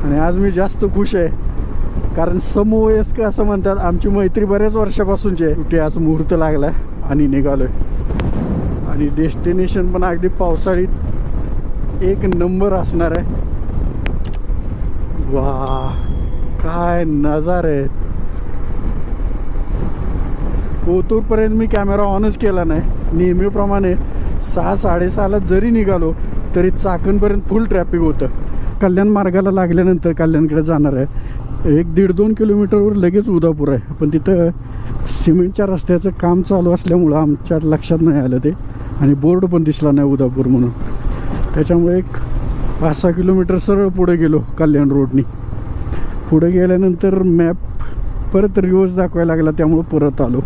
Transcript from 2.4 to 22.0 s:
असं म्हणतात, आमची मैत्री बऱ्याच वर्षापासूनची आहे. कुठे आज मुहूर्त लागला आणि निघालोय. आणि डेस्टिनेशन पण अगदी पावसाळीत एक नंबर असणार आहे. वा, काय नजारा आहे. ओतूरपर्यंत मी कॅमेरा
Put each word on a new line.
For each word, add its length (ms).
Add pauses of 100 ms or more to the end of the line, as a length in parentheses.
असं 220
म्हणतात, 340
आमची 320
मैत्री 360
बऱ्याच 300
वर्षापासूनची 680
आहे. 100
कुठे 260
आज 180
मुहूर्त 400
लागला 300 (420)
आणि 180
निघालोय. 400 (1200)
आणि 180
डेस्टिनेशन 840
पण 120
अगदी 240
पावसाळीत 600 (1120)
एक 340
नंबर 380
असणार 440
आहे. 100 (2000)
वा, 580 (720)
काय 400
नजारा 640
आहे. 380 (3000)
ओतूरपर्यंत 560
मी 120
कॅमेरा 360